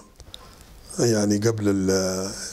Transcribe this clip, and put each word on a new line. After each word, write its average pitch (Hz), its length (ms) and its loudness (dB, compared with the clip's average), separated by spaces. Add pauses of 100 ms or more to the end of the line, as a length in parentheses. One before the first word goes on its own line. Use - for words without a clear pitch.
(1000)
يعني 107 380 2
قبل 107 300 0
ال-، 95 640 0 (220)